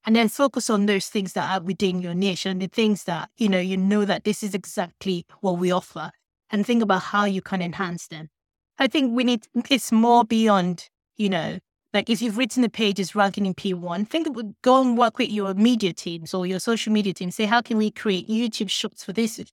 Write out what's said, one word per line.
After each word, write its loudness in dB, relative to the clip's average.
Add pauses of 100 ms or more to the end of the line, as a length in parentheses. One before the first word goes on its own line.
and 4
then 6
focus 0
on 2
those 0
things -4
that -4
are -4
within -2
your -6
niche -2
and -4
the -4
things 0
that, -6
you 0
know, 2
you -2
know 2
that -2
this -2
is -8
exactly -6 (160)
what 0
we 2
offer, -4 (380)
and 0
think 4
about 2
how 0
you -2
can -6
enhance -6
them. -14 (500)
I 4
think 0
we 2
need, 0 (220)
it's 2
more 6
beyond, 2 (260)
you 0
know, -4 (340)
like, 0
if 0
you've -2
written 0
a 2
page 0
is -4
ranking 2
in -2
P -4
one, -4
think -2
about, -6 (180)
go 6
and 2
work 2
with 0
your -2
media 4
teams -10
or -2
your -4
social -2
media 2
teams. -8
Say, 0
"How 2
can -2
we 2
create -2
YouTube -2
Shorts -6
for -12
this?" -2 (140)